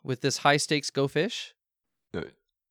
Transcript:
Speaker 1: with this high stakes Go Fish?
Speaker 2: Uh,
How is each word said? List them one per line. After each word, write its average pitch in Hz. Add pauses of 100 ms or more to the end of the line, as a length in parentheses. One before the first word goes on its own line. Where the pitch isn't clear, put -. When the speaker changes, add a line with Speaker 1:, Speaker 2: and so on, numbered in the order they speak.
Speaker 1:
with 131
this 131
high 147
stakes 147
Go 139
Fish? - (580)
Speaker 2:
Uh, 85 (480)